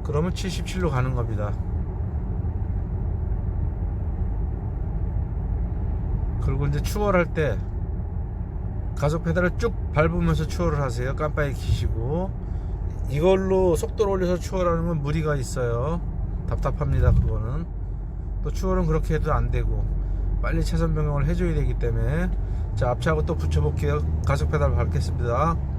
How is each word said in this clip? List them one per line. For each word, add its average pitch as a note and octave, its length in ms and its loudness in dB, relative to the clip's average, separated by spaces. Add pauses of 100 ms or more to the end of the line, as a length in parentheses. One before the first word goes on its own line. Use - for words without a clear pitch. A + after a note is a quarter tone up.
그러면 D#3 300 0
칠십칠로 F3 560 -2
가는 C3 260 0
겁니다. G#2 380 0 (4000)
그리고 C#3 260 2
이제 C#3+ 140 0
추월할 F#3 520 2
때 D#3 240 0 (1400)
가속 D3+ 260 0
페달을 E3+ 340 2
쭉 A#3 160 0 (200)
밟으면서 E3 520 2
추월을 D3+ 360 0
하세요. B2+ 340 -2
깜빡이 D3 380 0
켜시고. - 920 0 (680)
이걸로 F#3 680 4
속도를 G3 380 0
올려서 F3+ 240 2
추월하는 E3+ 500 0
건 E3 140 0
무리가 D3+ 340 0
있어요. B2+ 640 0 (480)
답답합니다, C3 680 2
그거는. A#2+ 520 2 (800)
또 D3 80 -2
추월은 F#3 340 2
그렇게 D#3+ 300 2
해도 D3+ 180 2
안 A#2 180 2
되고 A2+ 340 2 (560)
빨리 D#3 220 2
차선 D#3+ 320 2
변경을 D3 320 2
해줘야 E3+ 260 2
되기 C#3 220 2
때문에. B2 540 2 (460)
자, B2+ 160 2
앞차하고 D3+ 340 2
또 F3 100 0
붙여볼게요. D3 640 2 (260)
가속 - 260 2
페달 C#3+ 240 2
밟겠습니다. B2 840 2 (220)